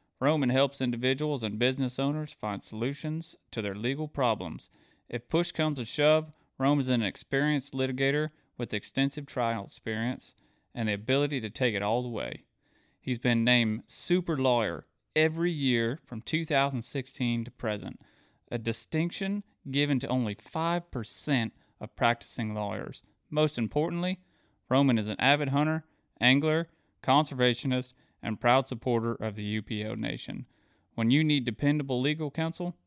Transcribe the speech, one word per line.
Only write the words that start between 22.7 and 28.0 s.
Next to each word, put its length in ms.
Most 280
importantly, 640
Roman 300
is 80
an 120
avid 300
hunter, 360
angler, 480
conservationist, 880